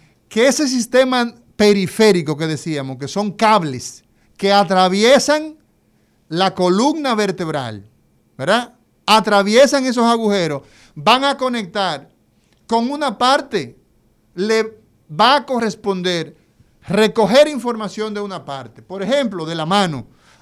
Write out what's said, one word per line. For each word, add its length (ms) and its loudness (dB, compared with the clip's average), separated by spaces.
Que 180 2
ese 220 0
sistema 640 0
periférico 800 2
que 100 -4
decíamos, 520 -6
que 100 -10
son 240 -4
cables 720 0
que 160 0
atraviesan 1040 2
la 260 -2
columna 640 0
vertebral, 680 -4
¿verdad? 380 -2
Atraviesan 800 4
esos 200 0
agujeros, 580 0
van 300 0
a 120 0
conectar 720 -4
con 220 -2
una 280 -6
parte, 580 0
le 420 -2
va 260 4
a 100 -2
corresponder 920 -4
recoger 600 2
información 640 -6
de 60 -8
una 240 -10
parte. 380 -14
Por 200 -12
ejemplo, 440 -2
de 100 -8
la 100 -4
mano, 400 0